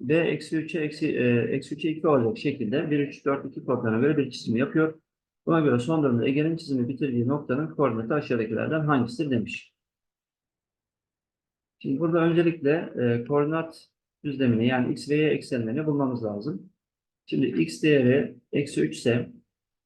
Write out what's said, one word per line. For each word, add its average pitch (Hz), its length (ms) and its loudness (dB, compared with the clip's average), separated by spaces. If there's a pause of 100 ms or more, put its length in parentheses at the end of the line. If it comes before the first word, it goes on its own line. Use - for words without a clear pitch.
B 131 140 0
eksi 151 420 0
üçe 156 240 -4
eksi, 151 360 -2
e, 123 80 0 (160)
eksi - 340 -4
üçe 160 160 -4
iki 156 180 -2
olacak 117 300 2
şekilde 135 520 -2
bir, 147 80 0
üç, 143 260 -4
dört, 139 220 -2
iki - 180 -12
kodlarına 117 360 0
göre 147 160 4
bir 131 140 0
çizim - 260 -4
yapıyor. 156 440 0 (460)
Buna 160 140 4
göre 127 180 4
son 151 240 0
durumda 120 260 2
Ege'nin 151 280 0
çizimi 135 320 -2
bitirdiği 123 400 -2
noktanın 147 460 -2
koordinatı 113 400 0
aşağıdakilerden 120 680 -2
hangisidir 147 500 0
demiş. - 440 -4 (2000)
Şimdi - 220 -4
burada 170 180 2
öncelikle, 165 840 2
e, 120 240 2
koordinat 147 640 -2 (360)
düzlemini 127 420 2
yani 127 260 2
X - 180 -8
ve 147 60 2
Y 151 140 4
eksenlerini 135 560 -2
bulmamız 131 380 0
lazım. 131 480 -6 (540)
Şimdi 147 200 0
X - 360 -2
değeri 135 540 4 (160)
eksi 143 280 -2
üç - 160 0
ise 120 360 0 (540)